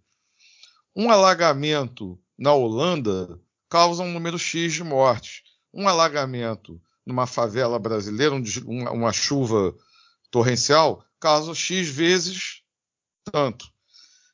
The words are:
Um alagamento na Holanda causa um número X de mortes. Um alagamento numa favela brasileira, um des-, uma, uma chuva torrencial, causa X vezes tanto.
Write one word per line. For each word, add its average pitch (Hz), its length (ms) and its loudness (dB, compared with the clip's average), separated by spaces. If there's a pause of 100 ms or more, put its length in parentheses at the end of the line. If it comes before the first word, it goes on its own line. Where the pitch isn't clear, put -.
(960)
Um 220 160 2
alagamento 151 1080 2 (160)
na 139 160 2
Holanda 117 880 0 (280)
causa 170 340 4
um 175 100 -4
número 170 260 -6
X 170 340 -4
de 156 100 -6
mortes. 131 600 0 (300)
Um - 160 -2
alagamento 131 920 -2 (260)
numa 127 200 -2
favela 120 520 -2
brasileira, 110 560 -2
um 135 60 -4
des-, 110 180 -6
uma, 120 320 -8
uma 117 220 0
chuva 110 600 0 (560)
torrencial, 123 760 2 (140)
causa 156 360 0
X 175 340 -4
vezes 175 720 -2 (680)
tanto. 139 400 -4 (640)